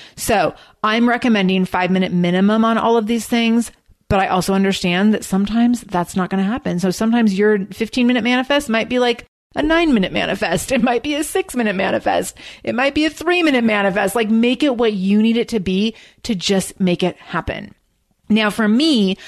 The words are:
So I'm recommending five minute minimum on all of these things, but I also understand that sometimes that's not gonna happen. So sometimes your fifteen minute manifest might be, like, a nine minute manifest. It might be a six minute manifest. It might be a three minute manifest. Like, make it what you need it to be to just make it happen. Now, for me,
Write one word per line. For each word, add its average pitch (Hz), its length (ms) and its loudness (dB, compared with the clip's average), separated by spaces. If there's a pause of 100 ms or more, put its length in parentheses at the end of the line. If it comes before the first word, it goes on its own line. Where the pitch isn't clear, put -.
(160)
So 190 380 0 (300)
I'm 233 260 2
recommending 202 560 2
five 180 240 -2
minute 185 240 0
minimum 185 500 2
on 226 140 2
all 233 200 2
of 220 100 -2
these 233 180 -2
things, 233 460 0 (380)
but 202 100 2
I 190 80 0
also 190 260 0
understand 190 600 2
that - 100 -4
sometimes 226 560 0
that's 175 380 -4
not 180 120 -2
gonna 190 140 0
happen. 190 360 -4
So 185 120 0
sometimes 220 480 2
your 208 280 2
fifteen 240 400 -2
minute 247 180 0
manifest 262 420 0
might 226 220 -2
be, 247 100 0
like, 240 240 -2 (320)
a 277 80 -2
nine 320 300 2
minute 190 180 2
manifest. 180 640 -2
It 240 100 0
might 240 180 2
be 294 140 -4
a 302 80 -2
six 381 320 -4
minute 208 220 -2
manifest. 185 580 -2 (260)
It 220 140 -6
might 269 180 0
be 302 120 0
a 311 40 0
three 349 320 -2
minute 269 220 2
manifest. 202 500 0
Like, 226 160 0
make 240 340 2
it 277 120 2
what 226 160 0
you 202 300 2
need 226 160 2
it 226 120 -2
to 220 120 -2
be 190 340 -2 (280)
to 226 120 -4
just 190 420 -2
make 180 260 0
it - 120 -2
happen. - 580 -10 (560)
Now, 214 200 2
for 214 160 -2
me, 214 520 2 (100)